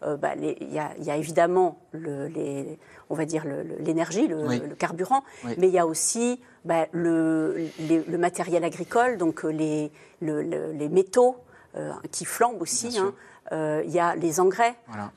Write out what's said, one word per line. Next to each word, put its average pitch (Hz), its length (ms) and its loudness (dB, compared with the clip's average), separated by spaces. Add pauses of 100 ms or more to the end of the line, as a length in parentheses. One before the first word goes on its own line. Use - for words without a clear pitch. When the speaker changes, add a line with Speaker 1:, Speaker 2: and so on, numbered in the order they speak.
Speaker 1:
euh, 147 140 -2
bah, 147 180 -2
les, 147 260 -4
il 139 120 -10
y 151 80 -2
a, 151 180 -4
il 151 60 -10
y 147 80 -4
a 143 40 0
évidemment 170 640 4 (140)
le, 147 340 -6
les, 151 500 -6 (320)
on 147 60 -4
va 156 100 -2
dire 156 200 -2
le, 143 180 -4
le, - 140 -8
l'énergie, 170 500 0
le, 156 220 -2
Speaker 2:
Oui. 123 200 0
Speaker 1:
le 143 60 -10
carburant, 180 480 0 (220)
Speaker 2:
Oui. 120 140 -4
Speaker 1:
mais 185 100 6
il 180 60 4
y 185 40 6
a 170 80 4
aussi, 233 540 0 (240)
bah, 165 260 2
le, 165 800 2 (100)
les, 160 240 2
le 170 160 -2
matériel 175 460 0
agricole, 233 520 2
donc, 165 280 0
euh, 160 60 0
les, 151 420 -2 (280)
le, 151 220 -2
le, 156 300 -4
les 151 160 -4
métaux, 220 480 4 (400)
euh, 151 160 -8 (180)
qui - 140 -8
flambent 233 360 0
aussi, 170 280 -4
Speaker 2:
Bien 240 80 -4
sûr. 196 80 2
Speaker 1:
hein. 196 100 -2 (380)
Euh, 156 320 -2
il 170 60 -6
y 165 80 0
a 170 160 2
les - 240 -2
engrais, 220 380 4 (100)
Speaker 2:
Voilà. 208 300 -8